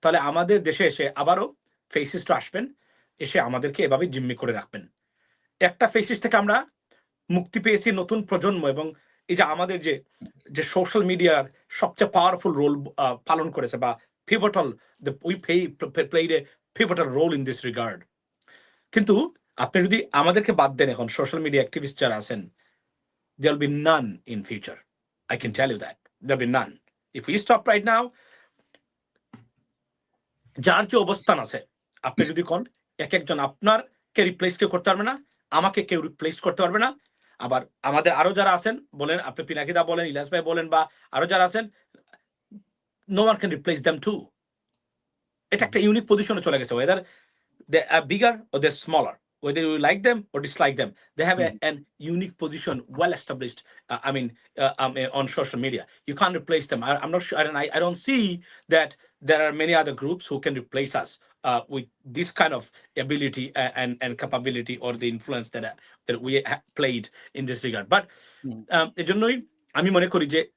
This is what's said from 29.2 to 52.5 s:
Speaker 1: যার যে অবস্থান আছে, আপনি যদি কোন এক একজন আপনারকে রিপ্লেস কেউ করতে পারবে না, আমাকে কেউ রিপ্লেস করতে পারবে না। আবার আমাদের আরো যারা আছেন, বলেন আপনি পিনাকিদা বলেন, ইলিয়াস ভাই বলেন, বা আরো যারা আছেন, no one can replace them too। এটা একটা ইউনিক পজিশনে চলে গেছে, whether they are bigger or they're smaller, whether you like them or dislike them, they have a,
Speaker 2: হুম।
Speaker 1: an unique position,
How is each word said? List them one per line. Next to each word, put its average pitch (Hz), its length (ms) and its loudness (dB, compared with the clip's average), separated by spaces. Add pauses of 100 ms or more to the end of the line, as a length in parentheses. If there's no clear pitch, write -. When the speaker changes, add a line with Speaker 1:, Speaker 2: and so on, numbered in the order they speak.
Speaker 1:
যার 185 240 4
যে 247 60 2 (100)
অবস্থান 190 380 2
আছে, - 160 -10 (480)
আপনি 143 220 -2
যদি 160 200 -4
কোন 175 100 0 (440)
এক 147 140 -6
একজন 156 200 -2 (100)
আপনারকে - 720 0 (100)
রিপ্লেস 180 300 -2
কেউ 202 140 2
করতে 180 160 0
পারবে 202 200 0
না, 269 40 -4 (440)
আমাকে 190 300 0
কেউ 170 200 0
রিপ্লেস 160 280 -6 (100)
করতে 175 180 -2
পারবে 185 200 0
না। 262 40 0 (560)
আবার 127 180 0 (260)
আমাদের 151 320 4
আরো 170 180 4
যারা 190 200 4
আছেন, 220 160 -2 (260)
বলেন 156 180 -2 (100)
আপনি - 200 -12
পিনাকিদা 156 420 -2
বলেন, 170 200 0
ইলিয়াস 143 220 -6
ভাই 170 180 0
বলেন, 165 240 -2
বা 160 60 6 (360)
আরো 151 160 0
যারা 185 180 6
আছেন, 220 140 -2 (1500)
no 202 140 4
one 208 120 2
can 196 160 -2
replace 147 300 -2
them 165 80 2 (100)
too। 208 140 -2 (1300)
এটা 208 160 0
একটা - 160 0
ইউনিক 214 260 4
পজিশনে 202 360 2
চলে 143 140 2
গেছে, 120 200 -6
whether 180 180 2 (760)
they 160 120 4 (100)
are 160 180 4
bigger 233 220 4 (180)
or 139 100 -2
they're 143 240 0
smaller, 156 280 0 (300)
whether 143 220 -2
you 156 80 0 (140)
like 196 200 2
them 240 100 2 (140)
or - 60 -4 (100)
dislike 139 320 0
them, 107 100 -2 (260)
they 160 140 0
have 185 160 0
a, 160 40 -2
Speaker 2:
হুম। 131 180 -4
Speaker 1:
an 151 80 -4 (380)
unique 180 280 -4
position, 151 340 -6 (240)